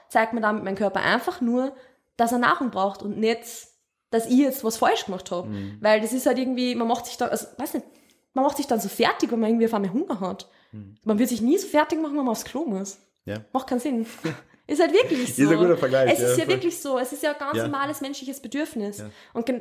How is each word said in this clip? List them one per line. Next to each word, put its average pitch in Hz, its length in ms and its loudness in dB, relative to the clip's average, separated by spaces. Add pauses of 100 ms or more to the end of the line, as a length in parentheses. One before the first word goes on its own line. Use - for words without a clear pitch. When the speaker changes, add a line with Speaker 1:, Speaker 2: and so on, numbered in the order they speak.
Speaker 1:
zeigt 226 240 2
mir 233 80 -2
damit 214 220 0
mein 190 100 -4
Körper 196 280 -2
einfach 247 400 0
nur, 254 340 0 (420)
dass 233 140 2
er 247 80 2
Nahrung 247 320 2
braucht 196 320 -2
und 208 160 -6
nicht, 226 240 0 (680)
dass 226 160 0
ich 247 120 4
jetzt 269 260 4
was 220 140 -2
falsch - 280 2
gemacht - 240 -10
hab. 175 160 -4
Speaker 2:
Mhm. 107 340 -8
Speaker 1:
Weil 214 220 4
das 220 100 -2
ist 247 140 -2
halt 247 140 2
irgendwie, 247 340 -2
man 233 140 -2
macht 240 180 0
sich - 120 -12
da, 240 100 -2
also, - 180 -4 (120)
weiß 294 180 -6
nicht, 262 100 -6 (480)
man 262 120 2
macht 285 120 0
sich 294 80 -4
dann 226 140 2
so 190 100 -4
fertig, - 420 0
wenn 226 80 0
man 214 120 2
irgendwie 226 160 4
auf 226 80 0
einmal 196 180 -2
Hunger 269 260 -4
hat. 190 300 -8 (220)
Speaker 2:
Mhm. 104 320 -18
Speaker 1:
Man 214 160 2
wird 247 100 4
sich 220 120 -2
nie 269 180 4
so - 80 -4
fertig 311 340 2
machen, 294 160 -4
wenn 277 80 0
man 247 60 0
aufs - 140 -4
Klo 302 200 -6
muss. 196 320 -6 (280)
Speaker 2:
Ja. 104 120 -6 (160)
Speaker 1:
Macht 262 140 -4
keinen 247 120 -2
Sinn. 233 320 -2
Speaker 2:
<laughs> - 60 -18 (480)
Speaker 1:
Ist 302 160 0
halt 330 120 4
wirklich 330 420 2
so. 131 80 4
Speaker 2:
Ist 151 80 6
ein 165 60 6
guter 175 200 6
Vergleich, 131 360 4
Speaker 1:
Es - 60 4
ist - 40 2
Speaker 2:
ja, 123 60 4
Speaker 1:
ja 127 160 2
Speaker 2:
voll. - 100 0
Speaker 1:
wirklich 339 260 -2
so. 262 180 -2
Es 262 140 -2
ist 294 100 -8
ja 302 100 2
ein 294 60 -10
ganz 294 180 -4
Speaker 2:
Ja. - 100 0
Speaker 1:
normales 285 340 -4
menschliches 269 380 -8
Bedürfnis. 226 600 -6
Speaker 2:
Ja. - 60 -10 (280)
Speaker 1:
Und 226 140 -4
gen-, 247 140 0